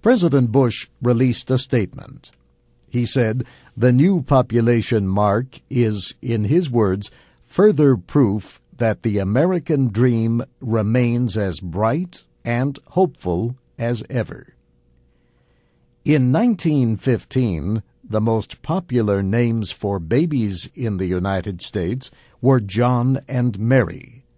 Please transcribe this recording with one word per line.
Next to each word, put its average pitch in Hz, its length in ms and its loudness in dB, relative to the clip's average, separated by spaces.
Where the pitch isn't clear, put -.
President 156 500 4
Bush 123 340 0
released 123 480 0
a 131 80 2
statement. - 720 -6
He 120 160 -2
said, 117 400 0
"The 123 160 4
new 160 300 4
population 117 880 2
mark 104 600 0
is, 110 540 0
in 113 220 -2
his 143 260 2
words, 104 400 0
further 151 520 4
proof 107 600 0
that 113 280 -2
the 104 160 0
American 139 720 0
dream 113 540 0
remains 117 760 0
as 98 240 -4
bright 113 600 -4
and 127 360 -4
hopeful 120 680 -2
as 117 320 -4
ever." - 460 -8
In 131 260 2
nineteen 151 640 0
fifteen, 107 880 -2
the 107 180 -4
most 110 420 -2
popular 120 600 -2
names 113 500 -2
for 98 260 -4
babies 110 760 -2
in 110 220 -4
the 92 100 -2
United 90 540 -4
States 101 500 -6
were 127 200 4
John 120 680 0
and 123 300 -2
Mary. 113 680 -2